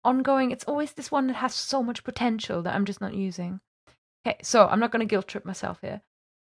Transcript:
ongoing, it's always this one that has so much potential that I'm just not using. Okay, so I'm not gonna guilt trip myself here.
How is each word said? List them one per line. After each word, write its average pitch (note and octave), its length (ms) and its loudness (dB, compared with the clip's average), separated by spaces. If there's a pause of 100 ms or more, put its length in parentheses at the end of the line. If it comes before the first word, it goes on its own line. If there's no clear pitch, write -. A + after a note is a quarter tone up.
ongoing, C4 480 4
it's B3 120 -8
always D4 280 -2
this - 180 -14
one C#4 160 2
that C4 80 -2
has B3+ 200 -2
so - 280 -2
much A#3 220 -4
potential A3 580 -2
that - 120 -2
I'm G3 100 2
just G3 160 -4
not G3 140 -6
using. F#3 460 -4 (680)
Okay, - 160 0
so A3 260 8
I'm G3+ 120 2
not A#3 120 2
gonna A3+ 140 0
guilt G3+ 220 0
trip - 160 -10
myself F#3 360 -8
here. G3+ 200 -8 (460)